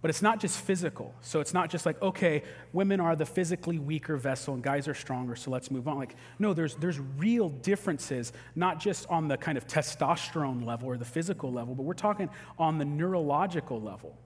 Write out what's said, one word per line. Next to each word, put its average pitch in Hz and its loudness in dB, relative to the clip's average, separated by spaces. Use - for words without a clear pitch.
But 160 4
it's 151 0
not 214 6
just - -2
physical. - -2
So - -2
it's 147 -2
not 180 4
just - -2
like, 160 0
okay, 180 2
women 196 4
are 165 4
the 156 2
physically 170 0
weaker 151 -2
vessel 135 -2
and 123 -6
guys 139 0
are 147 -2
stronger, 127 -4
so 131 -6
let's 127 -4
move 127 -2
on. 147 0
Like, 135 -6
no, 208 4
there's, 160 0
there's 156 -2
real 160 2
differences, 139 0
not 170 2
just 196 -2
on 165 2
the 139 4
kind 151 0
of 120 -4
testosterone 139 0
level 117 -4
or 127 -2
the 120 -4
physical 165 -4
level, 123 -4
but 135 -4
we're 170 -2
talking 202 0
on 160 4
the 147 2
neurological 156 2
level. 101 -10